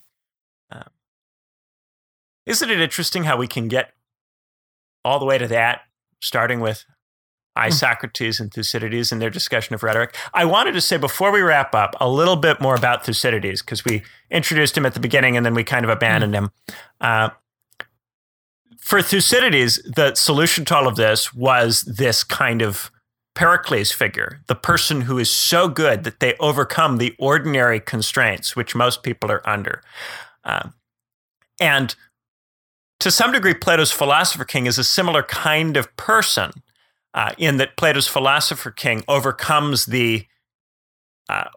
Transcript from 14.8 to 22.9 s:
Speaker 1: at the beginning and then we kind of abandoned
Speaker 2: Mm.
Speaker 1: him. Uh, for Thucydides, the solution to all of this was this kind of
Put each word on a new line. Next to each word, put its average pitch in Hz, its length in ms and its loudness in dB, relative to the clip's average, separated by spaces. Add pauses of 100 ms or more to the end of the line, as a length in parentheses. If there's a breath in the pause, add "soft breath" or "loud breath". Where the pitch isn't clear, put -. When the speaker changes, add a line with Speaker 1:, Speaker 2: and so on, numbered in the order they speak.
Speaker 1:
at 127 80 0
the - 60 -10
beginning 127 360 2
and 120 100 2
then 117 80 2
we 117 100 0
kind 120 200 -2
of 113 60 0
abandoned 110 440 2
Speaker 2:
Mm. 104 40 0
Speaker 1:
him. 101 140 -2 (500 loud breath)
Uh, 110 280 2 (1500)
for 202 220 2
Thucydides, 190 840 2
the 139 320 2
solution 160 500 2
to 170 100 2
all 139 120 4
of 113 80 0
this 110 380 2
was 123 480 2
this 117 420 -2
kind 117 380 -2
of 104 300 -4 (440)